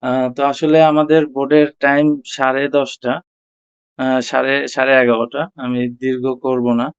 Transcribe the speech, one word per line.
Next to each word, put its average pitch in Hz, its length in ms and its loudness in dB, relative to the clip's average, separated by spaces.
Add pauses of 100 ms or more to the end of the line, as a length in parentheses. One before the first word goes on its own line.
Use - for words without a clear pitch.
আ, 127 320 -2
তো 135 100 -2
আসলে 151 400 2
আমাদের 151 440 2
বোর্ডের 139 400 2 (120)
টাইম 143 460 0
সাড়ে 135 440 -2
দশটা, 135 520 -4 (760)
আ, 131 240 -2
সাড়ে, 135 460 -2
সাড়ে 135 260 0
এগারোটা। 123 640 0
আমি 123 340 -4
দীর্ঘ 127 440 -4
করব 123 400 -2
না। 123 240 -2